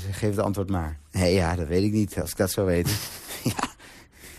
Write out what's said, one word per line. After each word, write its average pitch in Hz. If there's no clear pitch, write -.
geef 104
het 101
antwoord 101
maar. 80
Nee, 90
ja, 87
dat 85
weet 87
ik 104
niet, 104
als 76
ik -
dat 95
zou 101
weten. 87
<laughs> -
Ja. -